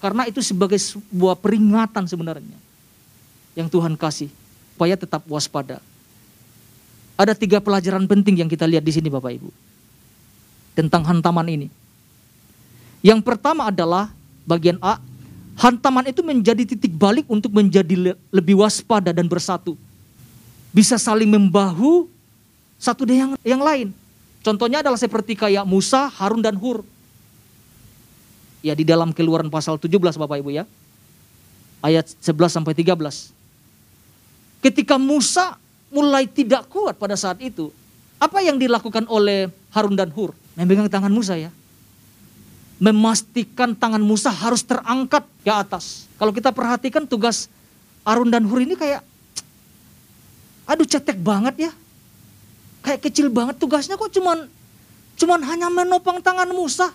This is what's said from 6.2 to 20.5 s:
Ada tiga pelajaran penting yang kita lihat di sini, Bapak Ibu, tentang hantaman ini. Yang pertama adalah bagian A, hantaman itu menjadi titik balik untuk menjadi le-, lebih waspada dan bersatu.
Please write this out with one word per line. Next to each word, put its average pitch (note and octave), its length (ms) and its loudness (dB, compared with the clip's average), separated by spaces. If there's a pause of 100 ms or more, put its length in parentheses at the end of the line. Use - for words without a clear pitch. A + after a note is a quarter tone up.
Ada G3+ 160 4
tiga G#3 240 2
pelajaran F#3+ 480 0
penting G3 400 4
yang D#3+ 40 -4
kita D#3+ 200 0
lihat D#3 160 0
di D#3+ 80 0
sini, D#3 160 0
Bapak B2+ 320 -6
Ibu, - 80 -16 (1300)
tentang D#3+ 240 0
hantaman E3+ 480 0
ini. D3+ 180 -6 (1300)
Yang G#3+ 240 6
pertama B3 480 -2
adalah F3 400 -2 (320)
bagian E3+ 400 2
A, G#3+ 160 -2 (560)
hantaman B3+ 560 4
itu F4 80 -4
menjadi A#3+ 420 2
titik G#3 300 -2
balik G#3 320 2
untuk G#3+ 240 -2
menjadi F#3+ 480 4
le-, F3+ 220 0 (100)
lebih F#3+ 320 4
waspada G#3 480 0
dan F3 160 0
bersatu. F3 480 -4 (960)